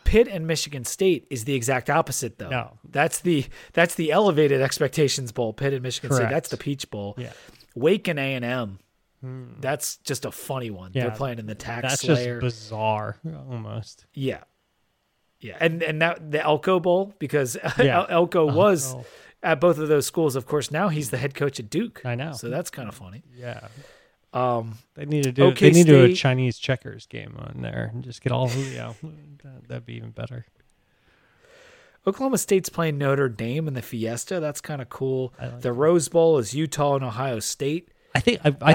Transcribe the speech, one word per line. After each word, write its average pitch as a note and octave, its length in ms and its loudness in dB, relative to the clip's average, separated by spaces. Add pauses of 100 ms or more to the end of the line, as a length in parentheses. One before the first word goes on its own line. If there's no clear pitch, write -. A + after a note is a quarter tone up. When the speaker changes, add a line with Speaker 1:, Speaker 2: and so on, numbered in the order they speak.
Speaker 1:
Pitt A3+ 240 6
and E3 180 -6
Michigan D3 380 -4
State F#3 460 0
is A#2+ 140 -6
the C#3 100 -2
exact B2+ 360 0
opposite, C#3 480 -2
though. F#2 120 -12
Speaker 2:
No. A2+ 280 -6 (100)
Speaker 1:
That's D3+ 320 0
the, D#3+ 260 0 (260)
that's E3+ 220 4
the D#3+ 180 -2
elevated D3+ 480 4
expectations C3+ 720 0
bowl, A2+ 200 -2
Pitt C#3 200 -2
and C3 100 -4
Michigan B2 280 -6
State. C3+ 80 4
Speaker 2:
Correct. A2+ 140 0
Speaker 1:
That's D#3+ 180 -2
the C3+ 60 -8
Peach - 340 -6
Bowl. G2+ 280 -8
Speaker 2:
Yeah. B2 140 -12 (420)
Speaker 1:
Wake F3 340 2
and D#3 100 -2
A C3+ 160 -2
and B2 100 -4
M. A#2+ 340 -4 (420)
Speaker 2:
Hmm. B2+ 240 -14 (160)
Speaker 1:
That's C#3 380 -4
just - 260 -8
a - 60 -6
funny B2+ 400 -8
one. F#2 240 -14
Speaker 2:
Yeah. B2+ 100 0
Speaker 1:
They're A2 120 -4
playing B2 220 -6
in G#2+ 80 -10
the G#2+ 80 -10
tax A#2 280 -10
Speaker 2:
That's C3 200 -2
Speaker 1:
slayer. B2 380 0
Speaker 2:
just A#2+ 160 -2 (120)
bizarre, G#2+ 480 -4 (340)
almost. A2 640 -12
Speaker 1:
Yeah. C3+ 300 -6 (960)
Yeah. G#2 200 -14
And, E3 220 0
and D#3 200 -4
that, E3 280 -4
the D3 120 -2
Elko D#3 380 2
Bowl, F#3 380 0
because C3+ 380 -2 (120)
<laughs> - 100 -8
Speaker 2:
Yeah. C#3 240 6
Speaker 1:
El-, - 80 -2
Elko E3+ 420 4
was D#3+ 400 4
Speaker 2:
Elko. B2 140 -14 (360)
Speaker 1:
at D#3+ 180 0
both E3 180 6
of D#3 100 -2
those D3 180 4
schools. D3+ 300 0
Of B2+ 100 -6
course, D3 240 -4
now F3+ 180 0
he's D3+ 220 -4
the C3 80 -4
head C#3 160 -4
coach C#3+ 260 -2
at G#2+ 100 -10
Duke. G3+ 340 -4
Speaker 2:
I A#2+ 120 -4
know. C#3 160 -8
Speaker 1:
So A#2+ 160 -10
that's D#3 220 -6
kinda A2+ 220 -12
funny. G2 300 -18 (140)
Speaker 2:
Yeah. A#2+ 300 -12 (680)
Speaker 1:
Um, A#2+ 420 0 (180)
Speaker 2:
They D3 120 -12
need D3 180 0
to C3 80 2
do, C3+ 120 4
Speaker 1:
OK C#3 260 6
Speaker 2:
they D#3 40 8
need F3 120 10
to D#3 60 10
do C3+ 120 12
a - 40 10
Speaker 1:
State. F3+ 80 4
Speaker 2:
Chinese B2+ 420 2
checkers A#2+ 480 -6
game - 320 -14
on - 240 -12
there A2+ 320 -6
and B2 100 -10
just B2 180 -16
get B2+ 100 -2
all B2 160 0
Julio. B2 520 -6
<laughs> - 40 -20 (400)
That, B2 240 -20
that'd A#2+ 180 -12
be A#2 80 -14
even A2+ 160 -14
better. A#2 360 -12 (1600)
Speaker 1:
Oklahoma B3 320 0
State's F#3+ 300 2
playing D#3+ 300 -2
Notre C#3 300 2
Dame A#2+ 400 -4
in C3+ 60 -6
the A#2+ 80 -6
Fiesta. A#2 580 -6
That's D3 200 -6
kinda C#3 260 -10
cool. C3 520 -4
Speaker 2:
I B2+ 80 -10
like A#2+ 100 -10
Speaker 1:
The B2 120 -16
Speaker 2:
that. B2 60 0
Speaker 1:
Rose D#3 340 4
Bowl E3 300 6
is A#2 160 -2
Utah C#3+ 420 0
and C3+ 80 -2
Ohio B2 360 -4
State. D3 500 -6 (240)
Speaker 2:
I C3 60 4
think, A#3+ 220 2
I, D#3 60 6 (140)
I D3+ 120 8